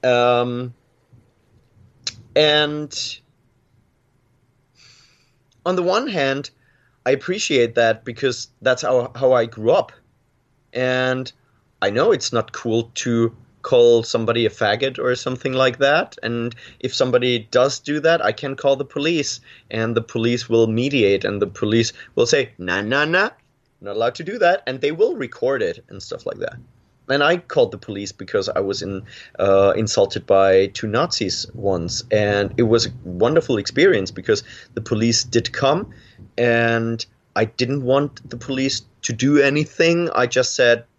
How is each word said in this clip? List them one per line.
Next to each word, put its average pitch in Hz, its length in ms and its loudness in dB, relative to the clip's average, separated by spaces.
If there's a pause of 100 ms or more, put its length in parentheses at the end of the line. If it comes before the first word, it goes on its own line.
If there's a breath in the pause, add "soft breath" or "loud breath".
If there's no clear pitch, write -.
Um, 123 720 0 (1600)
and 151 840 -2 (2500 soft breath)
on 180 100 0
the 180 60 0
one 208 260 0
hand, 139 420 -2 (560)
I 127 60 2
appreciate 143 640 0
that 113 280 2
because 123 440 -6 (140)
that's 127 200 0
how, 120 320 0
how 127 180 2
I 120 140 4
grew 113 240 -2
up. 180 220 0 (800)
And 127 580 -2 (520)
I 101 80 2
know 151 220 2
it's 139 200 -2
not 113 200 -2
cool 113 440 -4
to 117 380 -2 (280)
call 120 400 6
somebody 113 440 0
a 104 40 2
faggot 120 480 -2
or 127 160 0
something 131 380 -6
like 131 260 2
that. 143 440 2
And 117 320 -4 (260 loud breath)
if - 140 -6
somebody 123 460 2 (100)
does 131 280 2
do 147 220 -4
that, 165 240 2
I 110 80 0
can 135 240 -8
call 139 200 2
the 139 100 -6
police, 156 540 -4 (300 loud breath)
and 113 240 -2
the 117 80 2
police 117 460 -2
will 113 180 4
mediate, 113 580 0
and 101 180 -2
the 104 40 0
police 110 460 -2 (220 loud breath)
will 117 120 2
say, 135 300 0
"Nah, 90 240 -4
nah, 131 240 0
nah, 185 260 0 (520)
not 101 140 -8
allowed 117 200 -2
to 160 80 -12
do 208 140 -8
that." 180 280 2
And 131 140 -6
they 143 120 -2
will 214 220 -8
record 131 480 -4
it 85 260 -6
and - 140 -16
stuff - 220 -14
like - 140 -10
that. - 180 -10 (520)
And 143 140 0
I 160 160 2
called 131 340 0
the 101 60 -12
police 101 340 -10
because 98 360 -4
I - 120 -4
was 98 220 -4
in, 95 200 -8 (360 loud breath)
uh, 98 380 4
insulted 101 500 0
by 98 420 6
two - 180 -10
Nazis 110 680 -2
once, 90 580 -4
and 101 460 0
it 127 60 2
was 113 240 2
a - 40 -10 (140)
wonderful 113 540 0
experience 127 520 0
because 101 320 -2 (320 loud breath)
the 117 60 -6
police 117 440 0
did - 280 -2
come, 151 380 0 (480 loud breath)
and 117 640 0 (320)
I 110 100 2
didn't 131 360 -4
want 139 480 0
the 123 80 -10
police 135 440 -4 (200)
to - 100 -6
do 135 260 2
anything. 156 760 2
I 123 120 2
just 123 280 0
said 120 300 2 (140)